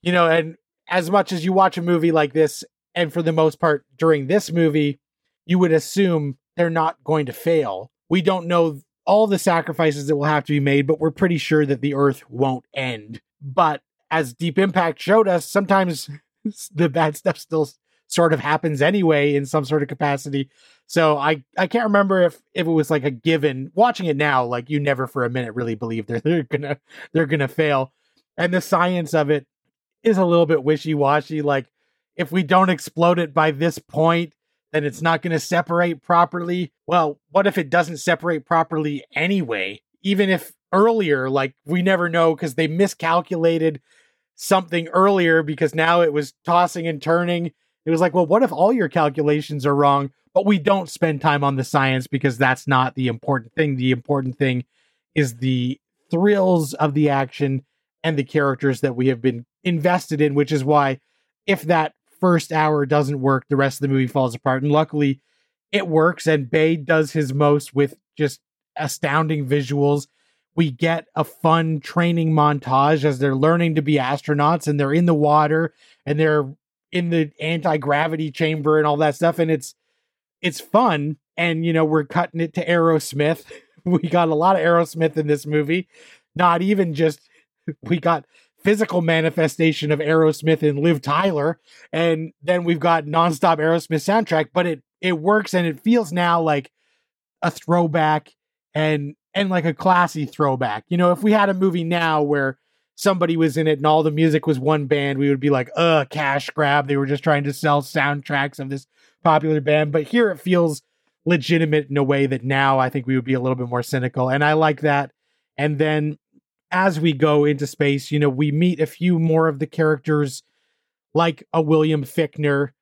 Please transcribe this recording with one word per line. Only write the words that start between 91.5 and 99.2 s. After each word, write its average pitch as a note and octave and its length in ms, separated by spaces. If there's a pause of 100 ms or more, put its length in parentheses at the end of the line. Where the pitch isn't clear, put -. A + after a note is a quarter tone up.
And D#3+ 400 (100)
then F3 220
we've E3+ 160
got E3 240
nonstop E3 540
Aerosmith D#3+ 440
soundtrack, F#3+ 500
but F3 140
it, D#3 160 (180)
it F3+ 200
works G3+ 340
and F3 140
it D3+ 100
feels A3 320
now F3 300
like D3+ 320 (720)
a F3 100
throwback D#3+ 840 (400)
and, D3+ 400 (200)